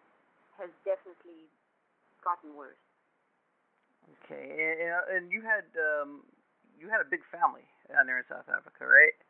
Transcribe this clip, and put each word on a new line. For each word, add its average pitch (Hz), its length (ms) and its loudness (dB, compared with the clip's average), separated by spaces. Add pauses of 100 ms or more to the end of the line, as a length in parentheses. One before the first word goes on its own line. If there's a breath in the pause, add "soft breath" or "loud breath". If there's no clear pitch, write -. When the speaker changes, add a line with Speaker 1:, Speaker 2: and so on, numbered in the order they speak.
(600)
Speaker 1:
has 185 80 -12 (160)
definitely 175 640 -8 (800)
gotten 160 320 -4
worse. 135 240 -20 (1400)
Speaker 2:
Okay, 139 200 -14 (400)
and, 180 320 -2
and 175 60 -4 (100)
you 220 80 -4
had, 214 240 -2 (140)
um, 147 420 -2 (560)
you 170 160 -16
had 214 80 2
a - 60 -6
big 170 240 -8
family 143 340 -2 (240)
down 139 160 2
there 127 160 -4
in - 80 -12
South - 160 -12
Africa, - 400 -8
right? 139 320 8 (120)